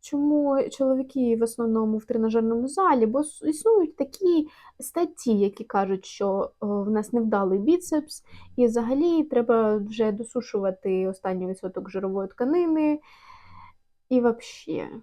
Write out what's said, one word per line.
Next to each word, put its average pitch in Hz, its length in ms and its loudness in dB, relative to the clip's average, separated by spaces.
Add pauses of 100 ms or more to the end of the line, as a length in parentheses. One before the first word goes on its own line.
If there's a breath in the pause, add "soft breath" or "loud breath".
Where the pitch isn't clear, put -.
чому 285 680 0
чоловіки 262 640 0
в 226 80 0
основному 220 540 0
в 214 80 -8
тренажерному 226 600 0
залі, 285 380 4
бо 254 180 2
с-, - 240 -8
існують 349 480 2
такі 339 540 0 (300 loud breath)
статті, 302 600 -2
які 202 240 0
кажуть, 196 420 -2
що, 196 460 -2 (120)
е, - 20 -6
в 202 240 -2
нас 214 240 -2
невдалий 208 460 2
біцепс, 302 640 0 (320 loud breath)
і 247 100 4
взагалі 269 580 2
треба 226 540 2
вже 214 340 -2
досушувати 196 960 -4
останній 185 400 -6
відсоток 190 420 -8
жирової 196 380 -4
тканини, 302 760 0 (1080 loud breath)
і 254 120 4
вообще. 233 680 -4 (140)